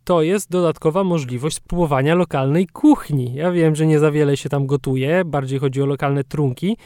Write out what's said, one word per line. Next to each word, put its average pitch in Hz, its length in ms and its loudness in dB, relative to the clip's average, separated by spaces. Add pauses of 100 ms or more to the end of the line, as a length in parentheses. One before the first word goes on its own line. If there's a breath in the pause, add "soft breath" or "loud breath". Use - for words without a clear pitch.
To 175 180 2
jest 185 300 -2
dodatkowa 170 520 0
możliwość 147 520 -4
spróbowania 156 600 0
lokalnej 160 520 0
kuchni. 139 640 0
Ja 160 180 -2
wiem, 160 240 4
że 156 100 0
nie 156 140 4
za 151 120 4
wiele 143 260 2
się - 120 -10
tam 139 180 -2
gotuje, 139 580 0
bardziej 139 340 -4
chodzi 135 220 -2
o 139 40 0
lokalne 139 380 -2
trunki. 156 640 -2